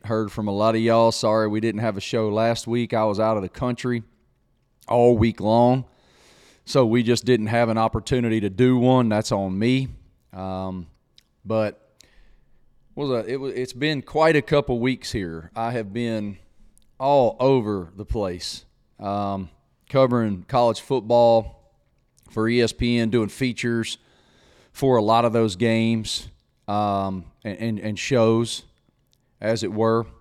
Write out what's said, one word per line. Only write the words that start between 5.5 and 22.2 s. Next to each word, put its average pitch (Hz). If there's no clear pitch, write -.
so 131
we 117
just 117
didn't 110
have 117
an 113
opportunity 113
to 101
do 123
one. 123
That's 107
on 98
me. 127
Um, 95
but 107
was 139
a, 113
it 127
was, 131
it's 123
been 143
quite 160
a 139
couple 139
weeks 123
here. 85
I 117
have 110
been 110
all 135
over 104
the 101
place, 92
um, 101
covering 120
college 120
football 117